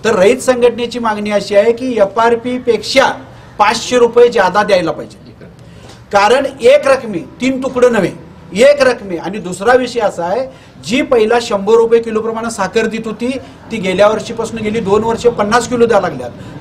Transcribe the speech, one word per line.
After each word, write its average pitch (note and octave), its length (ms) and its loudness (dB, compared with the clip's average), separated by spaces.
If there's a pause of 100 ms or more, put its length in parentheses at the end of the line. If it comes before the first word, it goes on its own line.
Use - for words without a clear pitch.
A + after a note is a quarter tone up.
तर A3 100 0
रयत G#3 220 4
संघटनेची A#3+ 600 0
मागणी G#3+ 320 -4
अशी G3+ 260 -2
आहे A3+ 160 4
की A#3+ 260 -4
एफआरपी A#3 600 0
पेक्षा B3 540 0 (460)
पाचशे A3+ 400 2
रुपये A#3+ 300 6
जादा G#3 340 0
द्यायला F3+ 300 0
पाहिजे, - 400 -14 (800)
कारण A#3+ 340 4 (140)
एक C4+ 280 4
रकमी A3 300 0
तीन B3+ 440 -4
तुकडं B3 300 2
नव्हे, F3 380 -2 (220)
एक C#4 300 4
रकमी. G3+ 340 -2
आणि F3+ 220 -8
दुसरा F3+ 360 -2
विषय B3 260 0
असा F#3+ 240 -2
आहे, B3 460 -6 (180)
जी C4+ 140 0
पहिला A3+ 400 2
शंभर G#3 320 0
रुपये A3+ 280 4
किलोप्रमाणे A3+ 480 -6
साखर G#3+ 360 -2
देत A3+ 200 -6
होती, A#3+ 320 -6 (340)
ती A3+ 40 -8
गेल्या F#3 320 2
वर्षीपासून A3 520 -4
गेली G#3+ 200 -4
दोन G3+ 240 0
वर्ष A3+ 220 -2
पन्नास A3+ 420 0
किलो A#3 180 2
द्यायला G3 220 2
लागल्यात. B2 220 -8 (300)